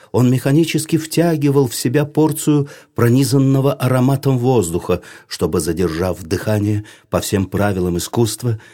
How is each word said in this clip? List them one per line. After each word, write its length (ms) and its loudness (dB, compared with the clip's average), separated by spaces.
он 200 4
механически 680 0
втягивал 680 0
в 80 -6
себя 300 0
порцию 640 0
пронизанного 800 2
ароматом 640 2
воздуха, 640 0
чтобы, 320 -2
задержав 640 -4
дыхание, 640 -2
по 100 0
всем 280 -2
правилам 500 -2
искусства, 600 -2